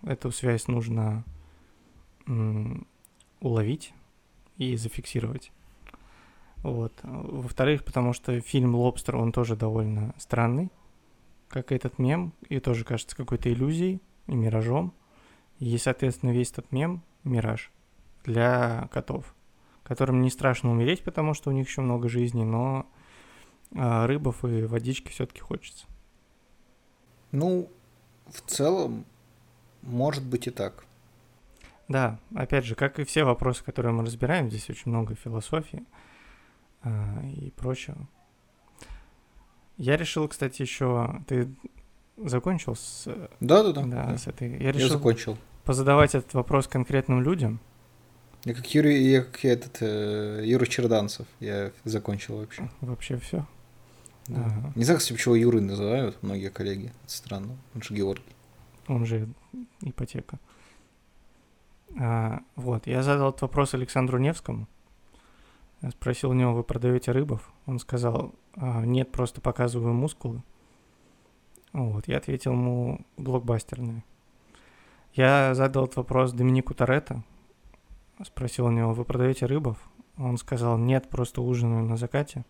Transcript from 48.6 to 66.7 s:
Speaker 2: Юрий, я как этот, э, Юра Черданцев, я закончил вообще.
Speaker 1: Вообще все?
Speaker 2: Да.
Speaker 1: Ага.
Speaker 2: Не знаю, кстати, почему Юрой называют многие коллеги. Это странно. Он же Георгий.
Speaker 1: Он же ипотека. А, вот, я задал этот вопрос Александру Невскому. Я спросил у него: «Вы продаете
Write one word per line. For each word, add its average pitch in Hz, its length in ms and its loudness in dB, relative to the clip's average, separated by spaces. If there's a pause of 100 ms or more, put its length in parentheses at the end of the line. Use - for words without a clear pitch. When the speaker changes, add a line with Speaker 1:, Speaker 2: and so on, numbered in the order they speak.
Speaker 2:
Юрий, 147 380 8
я 127 120 8
как - 200 -10
этот, 123 380 2
э, 107 640 -2
Юра 123 200 4
Черданцев, 110 600 2 (120)
я 101 320 -4 (120)
закончил 107 540 -4
вообще. - 320 -10 (120)
Speaker 1:
Вообще 123 360 -6
все? - 280 -4 (840)
Speaker 2:
Да. 120 180 -2
Speaker 1:
Ага. 113 300 -2
Speaker 2:
Не 117 80 0
знаю, 151 160 6
кстати, - 140 -2
почему 120 220 4
Юрой 117 260 6
называют 101 600 -2
многие 98 260 -4
коллеги. 101 440 -6 (100)
Это - 100 -14
странно. 104 440 -10 (180)
Он 110 60 -10
же 107 120 -10
Георгий. 98 420 -4 (520)
Speaker 1:
Он 120 180 0
же 113 220 -2 (540)
ипотека. - 580 -8 (1600)
А, 113 420 -2 (140)
вот, 123 320 -4
я 127 160 0
задал 139 260 4
этот 135 120 -6
вопрос 139 320 0
Александру 127 440 0
Невскому. 123 500 -2 (1120)
Я 131 100 -8
спросил 127 400 -2
у - 20 2
него: 127 200 4
«Вы 117 100 0
продаете 123 480 0